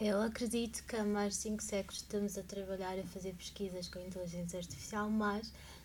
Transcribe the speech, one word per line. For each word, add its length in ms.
Eu 200
acredito 640
que 100
há 80
mais 300
de 80
cinco 200
séculos 360
estamos 400
a 60
trabalhar, 540
a 60
fazer 300
pesquisas 560
com 100
a 40
inteligência 540
artificial, 520
mas 440